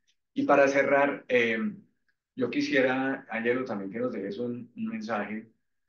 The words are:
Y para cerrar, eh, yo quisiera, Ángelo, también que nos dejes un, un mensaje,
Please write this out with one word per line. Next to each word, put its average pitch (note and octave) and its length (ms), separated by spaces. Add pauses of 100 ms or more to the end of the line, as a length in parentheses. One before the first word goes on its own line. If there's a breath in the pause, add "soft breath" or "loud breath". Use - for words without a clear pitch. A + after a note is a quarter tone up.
(320)
Y C#3 100
para C#3 240
cerrar, C#3 600
eh, A#2 320 (760)
yo B2 140
quisiera, C3+ 800
Ángelo, A#2+ 360
también G2 260
que A2+ 80
nos B2 140
dejes G2+ 260
un, A#2+ 360
un A2 120
mensaje, A2 640 (380)